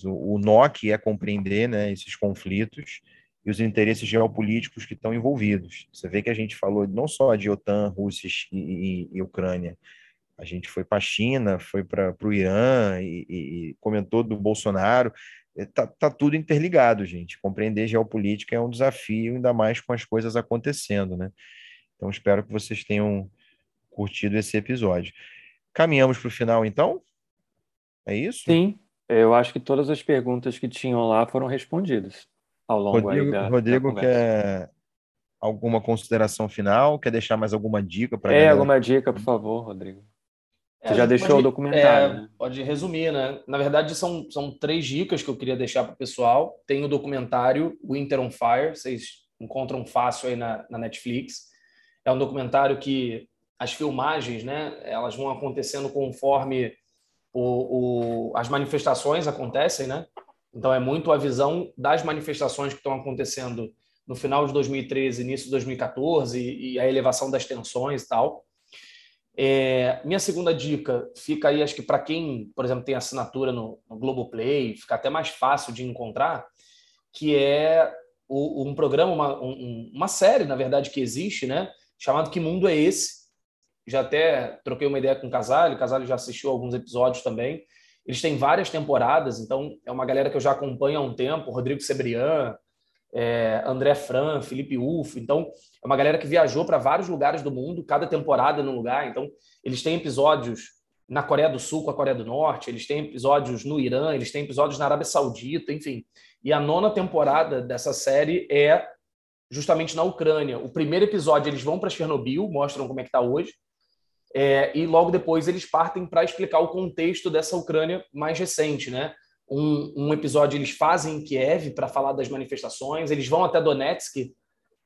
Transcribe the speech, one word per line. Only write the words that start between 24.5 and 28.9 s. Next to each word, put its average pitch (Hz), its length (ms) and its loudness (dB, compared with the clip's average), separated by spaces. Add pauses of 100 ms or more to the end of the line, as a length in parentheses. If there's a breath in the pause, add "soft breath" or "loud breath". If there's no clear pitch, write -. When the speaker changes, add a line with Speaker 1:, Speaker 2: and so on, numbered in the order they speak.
Speaker 1:
episódio. 104 560 0 (640 loud breath)
Caminhamos 135 440 6
pro 120 120 -8
final, 113 340 2
então? 127 380 2 (1040)
É 101 100 -2
isso? 165 280 -4
Speaker 2:
Sim. 170 340 4 (300)